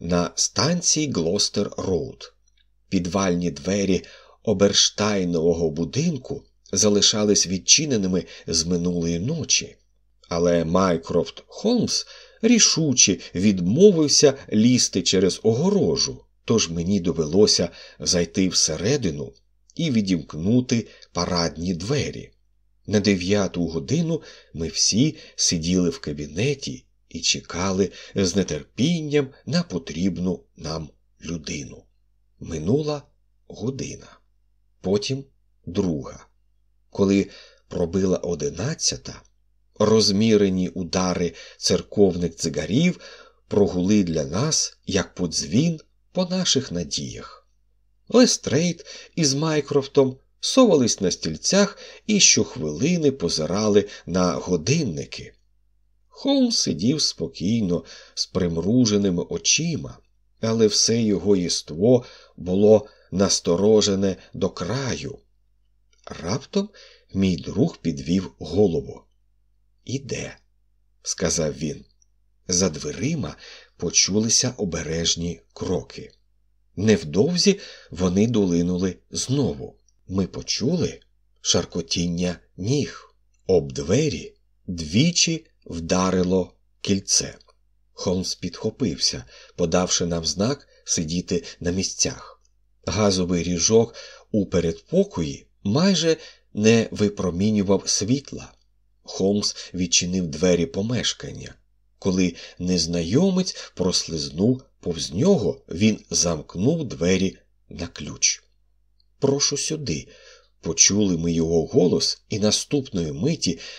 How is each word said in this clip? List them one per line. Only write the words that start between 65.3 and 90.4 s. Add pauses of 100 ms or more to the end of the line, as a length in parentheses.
Раптом (460)
мій
друг
підвів
голову. (800)
«Іде», (640)
сказав
він. (640)
За
дверима (400)
почулися
обережні (120)
кроки. (640)
Невдовзі (300)
вони
долинули (140)
знову. (320)
Ми
почули (400)
шаркотіння (180)
ніг. (320)
Об
двері (320)
двічі (200)
вдарило (260)
кільце. (540)
Холмс
підхопився, (320)
подавши
нам
знак (160)